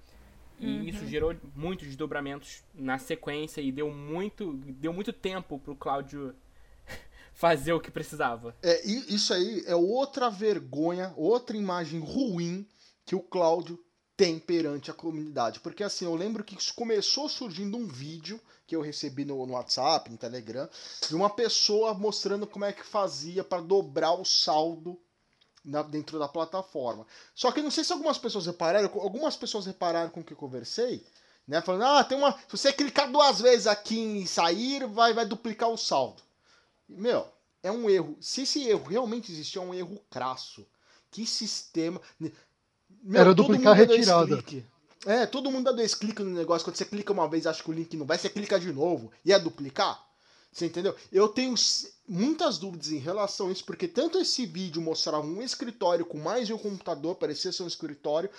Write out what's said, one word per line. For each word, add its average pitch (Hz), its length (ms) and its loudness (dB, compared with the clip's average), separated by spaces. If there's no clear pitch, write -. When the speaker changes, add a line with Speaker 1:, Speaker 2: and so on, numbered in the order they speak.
Speaker 1:
E 113 60 -6
Speaker 2:
Uhum. - 180 -4
Speaker 1:
isso - 220 -8
gerou 151 280 -2
muitos 156 320 -8
desdobramentos 139 760 -8
na 131 260 -4
sequência 151 600 -8
e 135 120 -2
deu 147 180 -4
muito, 160 600 -8
deu 135 400 -8
muito 208 200 -6
tempo 185 460 -8
pro 143 160 -14
Cláudio 139 580 -6
<laughs> - 480 -18
fazer 160 380 2
o 160 80 2
que - 100 -16
precisava. 123 720 -6
Speaker 3:
É, 170 240 4
e 214 260 -4
isso 208 220 0
aí 190 320 0
é 175 80 0
outra 247 560 2
vergonha, 175 840 -2
outra 220 400 0
imagem 175 420 -4
ruim 180 680 -2
que - 120 -4
o 190 40 0
Cláudio 170 640 0
tem 170 220 4
perante 156 500 -2
a 156 60 -10
comunidade. 151 640 -4
Porque 170 240 -8
assim, 196 220 -6
eu 170 100 -4
lembro 208 300 -4
que 190 120 -18
isso - 180 -6
começou 226 540 -2
surgindo 202 480 -8
um 233 120 -6
vídeo 160 520 -12
que - 80 -8
eu 160 60 -2
recebi 143 460 -6
no, 135 180 -6
no 127 80 -8
WhatsApp, 127 580 0
no 113 60 -16
Telegram, 120 500 -8
de 151 80 -4
uma 190 140 4
pessoa 214 640 2
mostrando 202 540 -4
como 202 180 -8
é 202 80 -2
que - 100 -14
fazia 175 640 -4
pra 180 160 -4
dobrar 165 540 2
o 185 100 -6
saldo 165 760 0
na, 147 200 -4
dentro 151 360 -8
da 147 80 -2
plataforma. 156 800 -6
Só 247 180 0
que 285 80 0
não 302 100 -2
sei 311 140 -2
se 349 80 -2
algumas 320 240 0
pessoas 202 300 -6
repararam, 185 480 2
algumas 202 420 -2
pessoas 202 300 -6
repararam 170 420 -2
com 170 120 -12
o 160 40 -10
que - 80 -18
eu 143 40 -18
conversei, 135 680 -6
né, 156 140 0
falando, 185 220 0
"Ah, 277 220 8
tem 262 120 -2
uma, 277 160 6
se - 240 -10
você 277 160 4
clicar 277 400 2
duas 277 260 8
vezes 240 280 8
aqui 220 320 2
em 214 260 -2
sair, 220 640 0
vai, 226 260 4
vai 226 140 0
duplicar 226 420 -2
o 226 80 -2
saldo." 131 460 -2
Meu, 196 380 -2
é 185 80 -4
um 226 200 0
erro. 160 280 2
Se - 240 -6
esse 277 240 -2
erro 160 220 2
realmente 226 420 -4
existir, 156 280 -10
é - 20 -6
um 180 140 -8
erro 180 340 -8
crasso. 127 580 -8
Que 226 160 -8
sistema, 170 760 -4
né? 160 140 -8
Meu, 196 180 6
Speaker 4:
Era 180 140 12
Speaker 3:
todo 185 140 6
Speaker 4:
duplicar 208 260 10
a - 20 8
Speaker 3:
mundo 202 40 12
dá 233 140 12
dois 233 120 6
Speaker 4:
retirada. 160 360 6
Speaker 3:
clique. 131 240 -12
É, 220 200 4
todo 269 240 -4
mundo 262 140 -2
dá 262 80 4
dois 226 220 2
cliques 214 300 -4
no 190 80 -4
negócio. 170 320 0
Quando 185 120 -6
você - 100 -2
clica 202 260 -4
uma 170 160 2
vez, 160 180 0
acha 160 160 -2
que - 60 -12
o 160 60 -2
link 165 200 -6
não 151 120 -6
vai, 160 100 0
você - 140 -2
clica 202 280 0
de 175 140 -4
novo. 139 400 -2
E 180 120 6
é 196 40 10
duplicar? 156 640 -2
Você - 140 -8
entendeu? 175 320 -2
Eu 202 160 8
tenho 247 240 0
s-, - 400 0
muitas 269 480 0
dúvidas 160 340 -8
em 156 60 -4
relação 190 520 -4
a 190 40 0
isso, - 140 -8
porque 185 200 -6
tanto 311 300 0
esse 262 300 0
vídeo 170 340 -6
mostrava 156 460 -2
um 180 160 -6
escritório 175 640 -2
com 165 100 -10
mais 196 300 -2
de 220 80 -4
um 214 40 -6
computador, 180 580 -6
parecia 156 360 -4
ser 185 120 -6
um - 20 -6
escritório, 160 720 -4